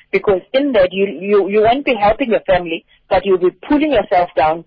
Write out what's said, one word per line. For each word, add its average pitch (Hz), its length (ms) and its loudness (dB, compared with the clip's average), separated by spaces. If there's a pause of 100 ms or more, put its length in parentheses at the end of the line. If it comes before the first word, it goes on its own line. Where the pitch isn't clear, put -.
(120)
because 190 280 0 (140)
in 277 200 0
that 185 200 2
you, 196 120 -2 (140)
you, 196 300 0
you 208 140 2
won't 247 200 0
be 262 120 0
helping 214 340 0
your 196 120 0
family, 175 440 -2 (240)
but 185 160 0
you'll 190 140 2
be 180 100 0 (180)
pulling 294 240 0
yourself 190 440 0
down 165 320 0